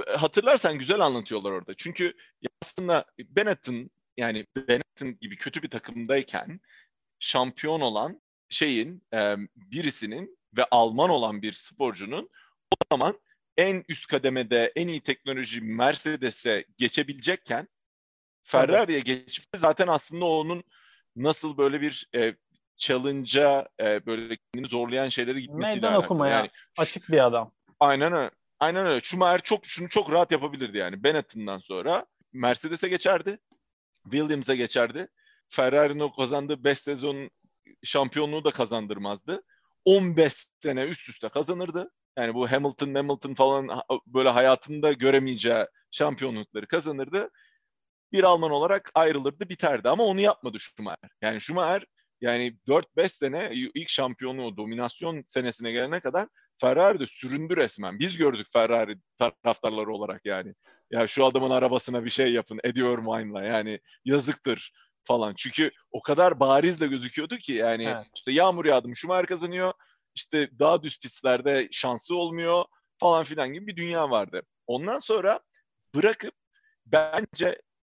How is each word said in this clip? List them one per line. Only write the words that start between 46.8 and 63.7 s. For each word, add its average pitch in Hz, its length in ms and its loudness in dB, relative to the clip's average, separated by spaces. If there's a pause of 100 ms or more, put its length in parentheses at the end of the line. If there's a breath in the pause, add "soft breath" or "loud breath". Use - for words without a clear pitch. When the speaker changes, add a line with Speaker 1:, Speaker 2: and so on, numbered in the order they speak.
Speaker 1:
Bir 190 120 6
Alman 165 260 6
olarak 165 440 2
ayrılırdı, 156 540 2
biterdi. 139 400 0
Ama 196 160 4
onu 190 160 2
yapmadı 123 400 0
Schumacher. - 500 -12 (120)
Yani 110 180 -4
Schumacher 180 440 -2 (360)
yani 120 360 -2 (120)
dört - 280 2
beş 175 160 2
sene 147 400 -4
i-, 127 220 -6
ilk 160 140 -8
şampiyonluğu, 127 680 -4
dominasyon 123 680 -8
senesine 120 460 -4
gelene 135 280 -4
kadar 170 280 -4 (300)
Ferrari'de 147 480 4
süründü 151 500 -6
resmen. 104 420 -2
Biz 175 180 -4
gördük 135 360 0
Ferrari 113 460 2 (200)
taraftarları 110 720 -2
olarak 101 340 -8
yani. 95 280 -6 (360 soft breath)
"Ya 113 180 2
şu 135 160 4
adamın 131 260 4
arabasına 123 540 0
bir 117 60 -6
şey 127 220 2
yapın 110 320 -4
Eddie 123 280 0
Irvine'la 110 520 -4
yani 107 360 -4 (240 soft breath)